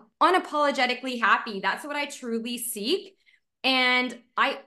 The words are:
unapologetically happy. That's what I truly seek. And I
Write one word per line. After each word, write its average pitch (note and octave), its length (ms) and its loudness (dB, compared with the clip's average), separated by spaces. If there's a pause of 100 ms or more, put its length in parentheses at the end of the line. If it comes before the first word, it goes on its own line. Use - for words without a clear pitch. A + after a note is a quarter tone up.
(220)
unapologetically C4 1000 2
happy. A3 400 2
That's G#3+ 260 -2
what D4 100 -6
I D4 120 -4
truly A#3+ 500 -6
seek. A#3+ 580 -4 (480)
And B3+ 540 2 (180)
I A#3+ 320 0